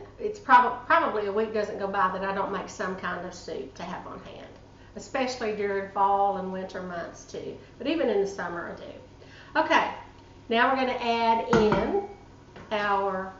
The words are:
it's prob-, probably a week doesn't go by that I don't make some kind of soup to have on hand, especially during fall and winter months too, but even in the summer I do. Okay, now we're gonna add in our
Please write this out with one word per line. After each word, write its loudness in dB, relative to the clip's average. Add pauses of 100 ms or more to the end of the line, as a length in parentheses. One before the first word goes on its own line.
(180)
it's -4
prob-, 6
probably 4
a -2
week 0
doesn't -2
go -2
by 2
that -4
I -2
don't -2
make -6
some -6
kind -6
of -12
soup -10
to -12
have -10
on -12
hand, -16 (480)
especially -4
during -2
fall 4
and -4
winter -8
months -10
too, -10 (200)
but -6
even 2
in 4
the 2
summer -6
I -14
do. -14 (640)
Okay, 4 (580)
now 4
we're 2
gonna 0
add 2
in 4 (640)
our 0